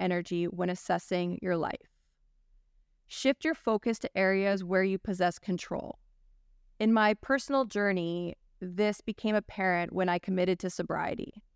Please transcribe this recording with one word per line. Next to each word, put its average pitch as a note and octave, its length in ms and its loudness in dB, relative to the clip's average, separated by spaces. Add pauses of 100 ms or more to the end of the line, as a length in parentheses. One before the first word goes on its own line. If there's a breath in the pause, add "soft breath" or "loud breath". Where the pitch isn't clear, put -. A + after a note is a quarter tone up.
energy F3 480 0
when F3 200 -2
assessing F3+ 720 -2
your F3+ 160 0
life. - 440 -6 (1040)
Shift - 380 0
your D#4+ 100 0
focus A3+ 460 -2
to - 180 -6
areas F#3+ 460 2
where F#3 180 2
you F#3+ 160 0
possess F3+ 400 0
control. - 640 -6 (800)
In A3 120 4
my G#3+ 220 6
personal C4+ 520 0
journey, F3 680 -2 (240)
this F#3+ 420 -2
became G#3+ 360 -2
apparent F#3 560 0
when F3+ 160 2
I F3 100 2
committed F3+ 420 0
to F3+ 100 -4
sobriety. - 720 -6 (140)